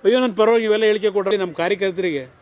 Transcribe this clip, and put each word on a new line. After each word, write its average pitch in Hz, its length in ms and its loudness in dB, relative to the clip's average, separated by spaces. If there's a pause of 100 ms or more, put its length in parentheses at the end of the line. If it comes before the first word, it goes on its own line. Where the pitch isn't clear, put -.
ಅಯ್ಯೋ, 233 200 4
ನನ್ನ 220 180 -2
ಪರವಾಗಿ 226 280 4
ಇವೆಲ್ಲ 220 220 2
ಹೇಳಿಕೆ 208 260 -2
ಕೊಡ್ರಿ, 196 260 0
ನಮ್ಮ 170 180 -8
ಕಾರ್ಯಕರ್ತರಿಗೆ 180 600 -4 (180)